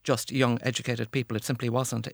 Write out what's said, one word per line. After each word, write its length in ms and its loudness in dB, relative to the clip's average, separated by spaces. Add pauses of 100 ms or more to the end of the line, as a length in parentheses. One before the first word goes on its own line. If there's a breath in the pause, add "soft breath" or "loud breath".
just 300 0
young, 300 4
educated 480 -2
people. 260 -2
It 80 -4
simply 240 -2
wasn't. 460 0